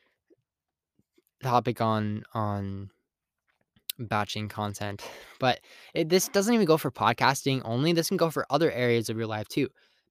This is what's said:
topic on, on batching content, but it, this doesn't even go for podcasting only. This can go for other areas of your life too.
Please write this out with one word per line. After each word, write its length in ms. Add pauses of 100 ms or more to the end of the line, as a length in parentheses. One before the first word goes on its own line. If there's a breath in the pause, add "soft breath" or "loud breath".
(1400)
topic 380
on, 420 (100)
on 580 (1120)
batching 480
content, 540 (380 loud breath)
but 180 (340 loud breath)
it, 160
this 200
doesn't 260
even 120
go 100
for 120
podcasting 760
only. 280
This 140
can 100
go 140
for 180
other 220
areas 400
of 60
your 100
life 220
too. 200 (420 soft breath)